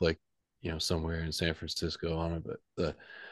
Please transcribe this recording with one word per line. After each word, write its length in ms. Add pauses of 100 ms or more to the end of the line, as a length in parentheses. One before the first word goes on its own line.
like, 180 (420)
you 100
know, 80
somewhere 440
in 100
San 220
Francisco 640
on 180
it, 100
but 140 (180)
the 200 (360)